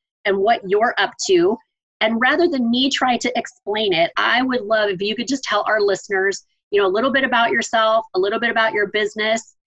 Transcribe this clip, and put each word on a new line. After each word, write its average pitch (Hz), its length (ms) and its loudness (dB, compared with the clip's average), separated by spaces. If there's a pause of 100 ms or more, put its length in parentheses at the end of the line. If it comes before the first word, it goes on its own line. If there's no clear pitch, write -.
(240)
and 202 140 0
what 220 280 2
you're 208 320 0
up 196 140 -2 (160)
to. 185 300 4 (420)
And 226 220 0
rather 302 260 2
than 247 240 0
me 262 180 2
try 254 280 0
to 240 200 -2
explain 214 540 -4
it, 165 240 2
I 220 260 0
would 254 200 -2
love 214 280 0
if 185 120 -4
you 208 160 -4
could 233 100 -6
just 262 160 -4
tell 208 240 -2
our 214 140 0
listeners, 196 640 -2 (260)
you 202 80 2
know, 202 60 4
a - 20 2
little 226 240 0
bit 269 120 0
about 240 260 2
yourself, 220 640 0
a - 60 -2
little 202 200 0
bit 233 120 -2
about 220 220 0
your 208 180 -2
business 214 640 -4 (120)